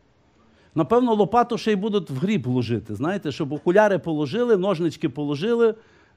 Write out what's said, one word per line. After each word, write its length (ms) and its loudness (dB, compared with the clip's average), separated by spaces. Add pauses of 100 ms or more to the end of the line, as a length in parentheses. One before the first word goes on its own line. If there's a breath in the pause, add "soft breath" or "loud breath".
(760 soft breath)
Напевно, 400 2
лопату 440 2
ще 140 0
й 40 2
будуть 340 -2
в 60 -6
гріб 300 -2
ложити, 480 -2
знаєте, 380 -4
щоб 200 -6
окуляри 460 4
положили, 580 0
ножнички 520 -2
положили, 640 -2 (420 soft breath)